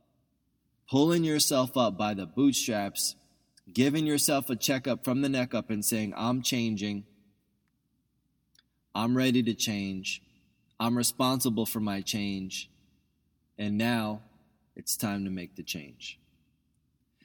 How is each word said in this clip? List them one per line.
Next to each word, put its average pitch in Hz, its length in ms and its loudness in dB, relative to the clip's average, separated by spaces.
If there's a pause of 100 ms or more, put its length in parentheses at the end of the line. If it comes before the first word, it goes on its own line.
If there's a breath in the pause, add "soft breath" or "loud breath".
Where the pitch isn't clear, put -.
(880)
pulling 165 340 4
yourself 147 540 2
up 107 200 2
by 107 180 0
the 95 100 -6
bootstraps, 110 920 0 (560)
giving 143 340 2
yourself 143 440 2
a 127 60 -2
checkup 127 500 -2
from 127 160 0
the 139 80 2
neck 127 240 0
up 107 160 -2
and 104 160 -2
saying, 107 300 0
"I'm 123 260 0
changing. 104 640 -2 (1900)
I'm 117 220 0
ready 127 280 4
to 113 100 2
change. 98 680 -4 (580)
I'm 117 180 0
responsible 123 680 0
for - 140 -4
my 101 220 -2
change. 98 680 -6 (880)
And 104 200 -2
now 113 440 0 (540)
it's - 220 -6
time 101 280 -2
to 95 40 -4
make 92 260 -8
the 85 80 -12
change." - 560 -12 (1040 soft breath)